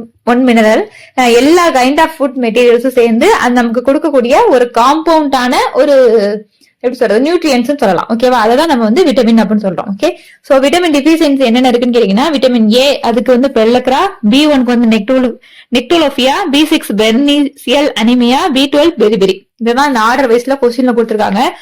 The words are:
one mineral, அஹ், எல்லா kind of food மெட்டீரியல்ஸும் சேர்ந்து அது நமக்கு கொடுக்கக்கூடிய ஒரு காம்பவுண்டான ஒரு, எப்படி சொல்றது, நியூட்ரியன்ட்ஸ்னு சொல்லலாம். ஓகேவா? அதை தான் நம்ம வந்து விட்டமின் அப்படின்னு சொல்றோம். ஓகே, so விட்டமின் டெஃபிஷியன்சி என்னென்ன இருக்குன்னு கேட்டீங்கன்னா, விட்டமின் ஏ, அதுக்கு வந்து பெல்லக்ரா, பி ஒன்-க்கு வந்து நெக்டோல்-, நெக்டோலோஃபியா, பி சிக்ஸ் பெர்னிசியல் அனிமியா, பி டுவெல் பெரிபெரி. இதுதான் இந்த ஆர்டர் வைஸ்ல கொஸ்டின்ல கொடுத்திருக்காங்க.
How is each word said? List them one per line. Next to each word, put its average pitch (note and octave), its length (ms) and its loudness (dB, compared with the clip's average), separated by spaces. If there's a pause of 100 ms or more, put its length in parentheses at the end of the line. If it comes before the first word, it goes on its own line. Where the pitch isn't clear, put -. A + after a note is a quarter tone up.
(240)
one B3 240 0
mineral, A3+ 340 2 (340)
அஹ், B3 180 2
எல்லா D#4+ 380 4
kind C4 280 0
of D#4+ 100 2 (100)
food C#4 220 -4
மெட்டீரியல்ஸும் A#3+ 580 0
சேர்ந்து A#3 340 2
அது B3 200 0
நமக்கு A#3+ 280 0
கொடுக்கக்கூடிய C#4 540 0 (140)
ஒரு B3 280 2
காம்பவுண்டான C#4 800 0 (180)
ஒரு, C#4 220 2 (880)
எப்படி B3 140 -4
சொல்றது, A3 240 0
நியூட்ரியன்ட்ஸ்னு C#4+ 560 -2
சொல்லலாம். G3 320 -2
ஓகேவா? B3 300 0
அதை A3 160 2
தான் D#4 120 0
நம்ம C4 160 0
வந்து A#3 200 0
விட்டமின் A3+ 380 2
அப்படின்னு G#3 220 -2
சொல்றோம். F#3+ 260 -6
ஓகே, G3+ 200 -4 (320)
so C4+ 180 2
விட்டமின் D#4 360 0
டெஃபிஷியன்சி D4 420 2
என்னென்ன B3+ 300 2
இருக்குன்னு B3 320 0
கேட்டீங்கன்னா, G#3 320 0
விட்டமின் B3 420 0
ஏ, C4 260 0
அதுக்கு A#3+ 320 -2
வந்து B3+ 220 0
பெல்லக்ரா, B3+ 480 0 (280)
பி C#4+ 180 2
ஒன்-க்கு B3 320 0
வந்து A#3+ 80 0
நெக்டோல்-, A3+ 440 0 (440)
நெக்டோலோஃபியா, C4+ 580 -2 (180)
பி D4 140 2
சிக்ஸ் D4+ 280 -4
பெர்னிசியல் C#4 960 -2 (120)
அனிமியா, A#3+ 360 0 (160)
பி C4+ 160 0
டுவெல் D4 280 0
பெரிபெரி. F#3+ 380 0 (220)
இதுதான் A#3+ 300 -2
இந்த C4 120 0
ஆர்டர் B3 320 0
வைஸ்ல B3 300 0
கொஸ்டின்ல B3 340 0
கொடுத்திருக்காங்க. G#3+ 460 -2 (200)